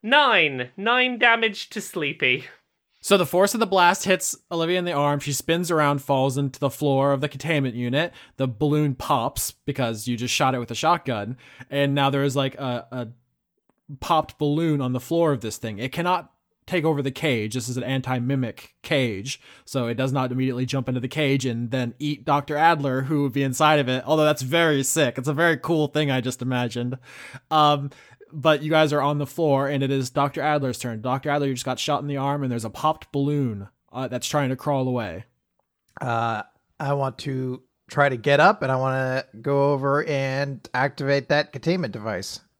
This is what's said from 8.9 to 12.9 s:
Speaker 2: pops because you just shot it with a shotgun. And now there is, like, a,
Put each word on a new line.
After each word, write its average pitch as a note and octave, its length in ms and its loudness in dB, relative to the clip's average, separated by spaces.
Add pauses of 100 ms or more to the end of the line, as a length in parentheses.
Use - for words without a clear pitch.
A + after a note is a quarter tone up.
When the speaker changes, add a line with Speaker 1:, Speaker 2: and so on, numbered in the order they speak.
Speaker 2:
pops - 560 -2
because A#2+ 560 -4
you A#2+ 80 0
just A#2 180 -4
shot C3 220 2
it B2+ 40 -2
with A#2+ 120 -8
a A2+ 40 -6
shotgun. B2+ 600 0 (340)
And C#3 260 0
now C#3 140 4
there C#3 140 0
is, C3+ 120 0
like, C3+ 200 0
a, B2 360 -6